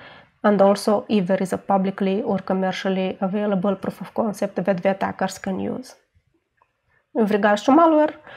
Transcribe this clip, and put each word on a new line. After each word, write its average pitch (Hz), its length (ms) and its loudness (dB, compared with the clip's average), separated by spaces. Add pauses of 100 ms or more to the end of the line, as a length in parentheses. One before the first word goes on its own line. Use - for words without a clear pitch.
(420)
and 208 200 4
also 202 480 2
if 202 160 2
there 190 160 0
is 185 100 -2
a 196 60 -4
publicly 190 640 -2
or 196 160 -2
commercially 185 840 -2
available 202 560 -2
proof - 240 -8
of - 140 -14
concept 208 420 -4
that 185 260 -2
the 196 80 2
attackers 190 460 -4
can 190 240 -6
use. 214 340 -8 (1160)
With 220 180 0
regards 208 340 2
to 262 80 4
malware, 311 420 4 (220)